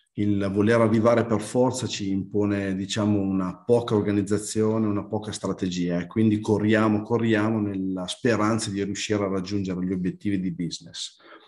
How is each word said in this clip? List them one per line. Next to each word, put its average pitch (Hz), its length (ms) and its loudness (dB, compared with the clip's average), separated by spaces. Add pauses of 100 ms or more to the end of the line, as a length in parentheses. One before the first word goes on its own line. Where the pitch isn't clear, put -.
(180)
il 101 340 0
voler 104 300 4
arrivare 113 440 4
per 104 160 0
forza 123 440 0
ci 104 240 -4
impone, 98 640 0
diciamo, 104 440 0
una 95 360 -2
poca 117 380 0
organizzazione, 107 920 0
una 101 180 -2
poca 104 260 -6
strategia, 90 680 -2
e 87 80 -4
quindi 110 320 2
corriamo, 107 640 2
corriamo 110 560 0
nella 95 480 -4
speranza 110 640 0
di 98 120 -2
riuscire 101 400 -2
a 98 40 0
raggiungere 92 580 -4
gli 92 80 -2
obiettivi 92 460 -2
di 92 120 -4
business. - 680 -10 (300)